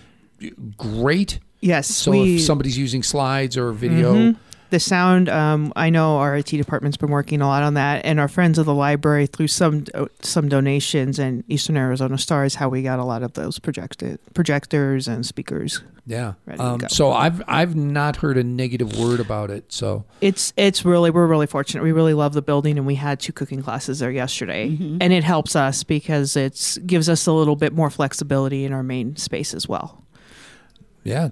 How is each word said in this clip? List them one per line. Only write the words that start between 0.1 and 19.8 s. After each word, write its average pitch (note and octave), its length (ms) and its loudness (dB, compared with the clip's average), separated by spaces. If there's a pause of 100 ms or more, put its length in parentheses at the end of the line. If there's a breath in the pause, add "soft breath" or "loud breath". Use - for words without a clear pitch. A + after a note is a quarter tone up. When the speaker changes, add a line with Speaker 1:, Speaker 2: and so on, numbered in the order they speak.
Speaker 1:
great. B2+ 640 0 (220)
Speaker 2:
Yes, E3 260 2
Speaker 1:
So - 240 0
Speaker 2:
we F#3+ 240 4
Speaker 1:
if E3 60 2
somebody's C3+ 360 0
using B2+ 260 -2
slides C3+ 540 0
or A#2+ 140 -2
video. D#3 440 2
Speaker 2:
Mm-hmm. A3+ 240 4 (320 loud breath)
The F3 80 4
sound, F3+ 480 4
um, D3+ 480 0
I D#3+ 140 2
know D#3+ 300 4
our C#3 140 2
I C#3+ 80 0
T - 140 -4
department's C#3+ 400 -2
been D3 160 -2
working D3 300 0
a C#3+ 40 2
lot C#3 160 2
on D3 120 2
that, C#3+ 320 0
and D3+ 160 2
our C#3 80 2
friends E3+ 280 4
of D#3 80 4
the D3 80 2
library D3 540 2
through D#3 220 -2
some, D3+ 340 2 (100)
uh, - 120 -6 (160)
some D3+ 260 0
donations C#3 720 0
and C3 300 -2
Eastern D3 260 -2
Arizona C3 420 0
Star C#3 280 0
is C3+ 100 -2
how C3+ 140 -2
we C3 120 -2
got B2+ 160 -2
a B2 60 -2
lot A#2+ 180 -4
of B2 120 -6
those - 260 -8
projected, - 580 -8 (160)
projectors C#3+ 760 0
and A2+ 160 -4
speakers - 560 -8 (260)
Speaker 1:
Yeah. A2+ 280 -6 (100)
Speaker 2:
ready - 140 -14
to B2+ 40 -4
Speaker 1:
Um, B2 140 -2
Speaker 2:
go. B2 100 -8
Speaker 1:
so C#3 240 2
I've, C#3+ 380 0
I've E3 260 0
not D3 400 -2
heard C#3 220 0
a B2 80 2
negative B2 520 -4
word A#2+ 220 2
about G#2 320 -4
it. G2+ 220 -10
So G#2 320 -4 (160)